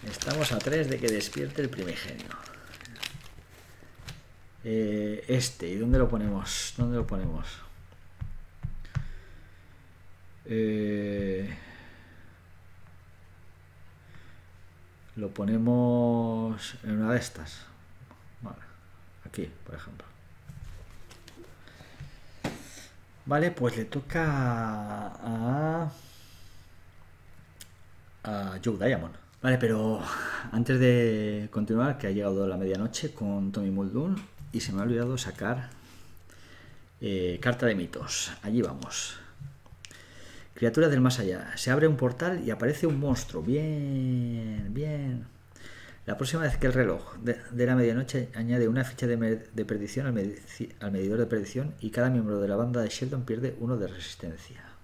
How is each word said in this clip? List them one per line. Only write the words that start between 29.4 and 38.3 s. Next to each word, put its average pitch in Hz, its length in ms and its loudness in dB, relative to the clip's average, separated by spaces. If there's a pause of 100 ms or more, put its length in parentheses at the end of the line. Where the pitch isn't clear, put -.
Vale, 127 160 6
pero 110 420 2 (520)
antes 120 280 4
de 110 720 6
continuar, 113 460 2
que - 80 -4
ha 95 60 2
llegado 98 360 2
la 92 100 0
medianoche 98 540 -2
con 101 400 0
Tommy 98 200 0
Muldoon 110 520 0 (280)
y 110 100 -2
se - 100 -4
me 98 100 0
ha - 20 0
olvidado 120 340 2
sacar, 120 540 -4 (1300)
eh, 90 420 0
carta 123 240 2
de 113 80 6
mitos. - 580 -4 (120)